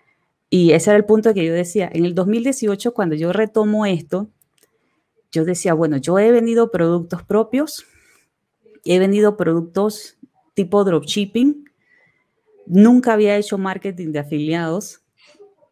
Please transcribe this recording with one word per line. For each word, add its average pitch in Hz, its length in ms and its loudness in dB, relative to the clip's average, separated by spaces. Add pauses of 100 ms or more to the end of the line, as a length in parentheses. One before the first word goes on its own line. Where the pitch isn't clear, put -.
(500)
Y 175 240 4
ese 165 180 2
era 208 60 6
el 208 80 2
punto 220 280 2
que 180 120 -2
yo 165 80 -2
decía. 175 380 -4
En 165 140 0
el 180 80 -4
dos 180 140 -2
mil 226 160 -2
dieciocho, 233 500 -4
cuando 175 220 -2
yo 165 180 -4
retomo 214 520 0
esto, 190 440 -4 (1000)
yo 160 140 -2
decía, 175 280 -2
"Bueno, 156 240 0
yo 170 220 0
he 220 120 4
vendido 233 400 2
productos 170 520 -2
propios, 226 640 -4 (1000)
he 180 140 2
vendido 208 380 2
productos 170 800 -4 (360)
tipo 202 300 0
dropshipping, 196 800 -2 (1040)
nunca 226 460 6
había 208 240 2
hecho 202 200 -4
marketing 190 540 -8
de 147 80 -4
afiliados, 160 840 -6 (720)